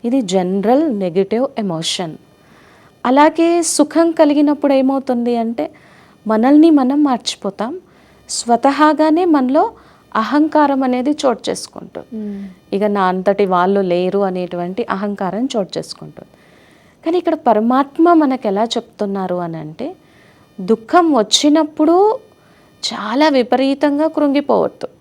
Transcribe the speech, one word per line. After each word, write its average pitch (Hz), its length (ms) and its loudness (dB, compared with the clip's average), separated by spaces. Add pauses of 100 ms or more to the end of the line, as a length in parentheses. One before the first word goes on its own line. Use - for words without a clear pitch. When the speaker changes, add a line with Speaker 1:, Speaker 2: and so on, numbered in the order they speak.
Speaker 1:
ఇది 247 160 0
జనరల్ 202 760 0
నెగటివ్ 196 480 -2 (120)
ఎమోషన్. 165 580 -6 (920)
అలాగే 320 560 4
సుఖం 330 480 0
కలిగినప్పుడు 294 640 2
ఏమవుతుంది 262 640 0
అంటే, 233 340 -6 (560)
మనల్ని 269 440 6
మనం 285 340 2
మర్చిపోతాం. 247 760 -4 (480)
స్వతహాగానే 302 960 2
మనలో 302 480 2 (440)
అహంకారం 285 680 2
అనేది 254 280 -2
చోటు 277 400 -2
చేసుకుంటుంది. - 680 -12
Speaker 2:
మ్మ్. 202 320 -10 (240)
Speaker 1:
ఇక 202 100 -2
నా 202 200 0
అంతటి 190 440 0
వాళ్ళు 185 340 2
లేరు 180 380 0
అనేటువంటి 180 720 -4
అహంకారం 202 680 -4
చోటు 180 220 -6
చేసుకుంటుంది. - 500 -16 (760)
కానీ 339 140 0
ఇక్కడ 339 160 -2
పరమాత్మ 262 800 2
మనకు 262 340 2
ఎలా 202 180 0
చెప్తున్నారు 202 680 -6
అనంటే, 165 640 -10 (640)
దుఃఖం 226 520 0
వచ్చినప్పుడు 311 1000 2 (760)
చాలా 247 360 0
విపరీతంగా 277 800 0
కృంగిపోవద్దు. 285 800 -2 (120)